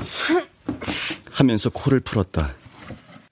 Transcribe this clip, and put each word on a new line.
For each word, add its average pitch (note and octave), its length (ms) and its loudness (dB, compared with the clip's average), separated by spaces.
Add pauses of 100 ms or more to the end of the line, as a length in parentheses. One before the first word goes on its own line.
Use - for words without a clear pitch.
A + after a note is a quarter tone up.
(1300)
하면서 A#2+ 380 4
코를 C3 300 2
풀었다. D#2+ 540 -2 (760)